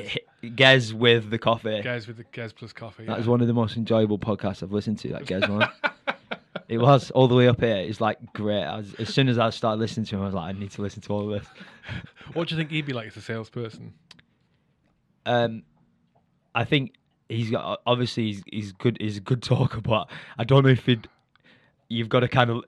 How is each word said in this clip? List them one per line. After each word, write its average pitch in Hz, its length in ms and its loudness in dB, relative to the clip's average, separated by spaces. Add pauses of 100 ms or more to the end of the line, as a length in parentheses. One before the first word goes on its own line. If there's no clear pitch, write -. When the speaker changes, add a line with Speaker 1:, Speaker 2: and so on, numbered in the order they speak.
(440)
Speaker 1:
h-, 117 120 -12
Gez 131 380 6
with 113 360 4
the 113 80 -2
coffee. 110 440 -2
Speaker 2:
Gez 123 260 -8
with 117 100 -16
the, 113 140 -20
Gez 117 220 -12
plus - 200 -18
coffee, 113 320 -18
Speaker 1:
That 110 80 -6
Speaker 2:
yeah. 104 40 -4
Speaker 1:
was 110 100 -4
one 120 140 4
of 117 60 4
the 117 60 2
most 117 240 0
enjoyable 110 420 2
podcasts 101 440 -4
I've 95 80 -10
listened 104 280 -4
to, - 100 -8
that - 160 -10
Gez 92 220 -2
one. 104 260 0
Speaker 2:
<laughs> - 60 -20 (880)
Speaker 1:
It 113 100 -4
was, 127 340 4
all 131 160 6
the 120 80 4
way 123 140 8
up 117 100 4
here. 113 160 2
It's, 98 240 -4
like, 110 320 -4
great. 104 320 -2
I 82 140 -6
was, 101 160 -12
as - 200 -8
soon 135 140 4
as 120 100 2
I 113 120 4
started 110 320 -2
listening 110 240 -4
to 104 100 -6
him, 98 60 -4
I 98 40 -2
was 95 80 -4
like, 92 220 -6
"I - 20 -10
need 98 140 -10
to - 100 -12
listen 101 200 -8
to - 100 -8
all 104 220 -4
of 104 80 -6
this." - 80 -16 (420)
Speaker 2:
<laughs> - 420 -14
What 165 140 -6
do 165 80 -6
you 160 60 -2
think 156 100 -8
he'd 156 140 -4
be 143 80 -6
like 113 140 -8
as 104 100 -20
a 107 40 -16
salesperson? 113 720 -10 (1300)
Speaker 1:
Um, 113 380 0 (920)
I 117 80 0
think 135 300 0 (340)
he's 113 240 -4
got, 104 340 -4
obviously 120 420 0
he's, 101 200 -8
he's 104 240 -8
good. 117 300 0
He's 107 160 -4
a 104 40 -10
good 120 220 -2
talker, 120 380 0
but 107 280 0 (280)
I 113 80 -4
don't 135 180 6
know 135 60 6
if 120 160 4
he'd. 120 240 0 (800)
You've 117 180 -4
gotta 123 220 2
kinda, 120 380 2